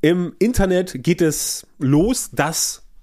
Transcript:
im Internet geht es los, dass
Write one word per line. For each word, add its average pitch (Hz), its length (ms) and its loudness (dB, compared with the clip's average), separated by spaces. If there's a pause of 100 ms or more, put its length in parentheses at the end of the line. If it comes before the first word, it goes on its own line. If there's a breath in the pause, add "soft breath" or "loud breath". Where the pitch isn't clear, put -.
im 175 360 0
Internet 185 640 0
geht 170 200 0
es - 440 -2 (120)
los, 156 540 0
dass - 500 -4 (200)